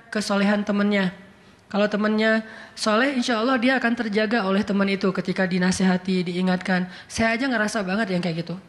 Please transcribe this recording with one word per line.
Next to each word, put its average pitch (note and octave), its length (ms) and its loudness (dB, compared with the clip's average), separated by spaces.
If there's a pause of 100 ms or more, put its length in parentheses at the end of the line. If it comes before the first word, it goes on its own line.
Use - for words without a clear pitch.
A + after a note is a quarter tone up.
kesolehan G3+ 560 0
temennya. G3+ 480 0 (560)
Kalau G#3 240 0
temennya G#3+ 560 2 (320)
soleh, B3 400 2
insya A#3 240 0
Allah C4 160 2
dia B3+ 160 2
akan A#3+ 160 0
terjaga A3 560 0
oleh G3 160 2
teman G3 240 0
itu G3 240 0
ketika F#3 320 -2
dinasehati, F3+ 880 0
diingatkan. F#3 560 0 (240)
Saya A3+ 240 0
aja C4 160 -2
ngerasa G#3+ 320 0
banget F#3+ 320 -2
yang F3 80 0
kayak E3 240 -4
gitu. E3+ 80 -8 (140)